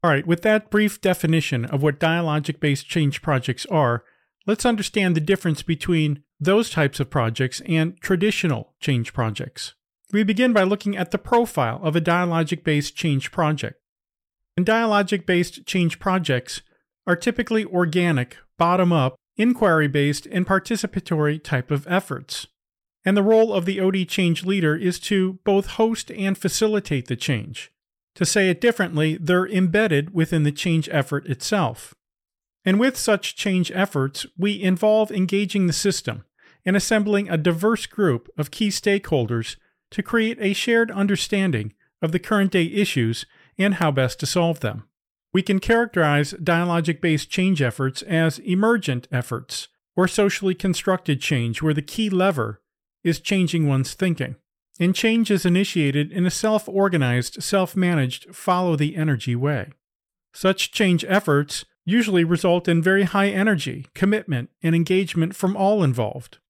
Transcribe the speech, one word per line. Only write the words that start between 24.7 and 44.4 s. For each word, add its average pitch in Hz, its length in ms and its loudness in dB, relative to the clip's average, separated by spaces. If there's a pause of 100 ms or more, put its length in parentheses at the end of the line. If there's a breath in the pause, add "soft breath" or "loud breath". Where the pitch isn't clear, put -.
is 180 240 -2
to 185 440 0
both 196 220 2
host - 440 -2
and 196 260 -4
facilitate 202 720 -2
the 123 100 -4
change. - 560 -6 (440)
To 175 100 0
say 190 240 2
it 170 100 -2
differently, 160 580 0
they're 180 280 2
embedded 185 680 0
within 160 300 0
the 147 100 2
change 160 400 -2
effort 143 340 -2
itself. 147 680 -4 (720)
And 190 120 4
with 254 200 2
such - 360 0
change 185 380 -2
efforts, 143 540 -2 (100)
we 202 240 -2
involve 214 500 2
engaging 196 580 0
the 160 40 0
system - 520 -4 (420 soft breath)
and 185 100 2
assembling 208 540 0
a 165 80 0
diverse 185 480 0
group 160 500 -2
of 151 140 -6
key 214 180 -2
stakeholders 131 880 -2 (360)
to 202 100 -4
create 226 360 0
a 202 140 0
shared 226 380 0
understanding 190 840 -2 (300)
of 160 100 -2
the 180 60 0
current 196 340 0
day 180 140 2
issues 127 580 -2 (320 soft breath)
and 196 200 2
how 160 140 2
best 131 300 -2
to 147 60 -4
solve 170 340 0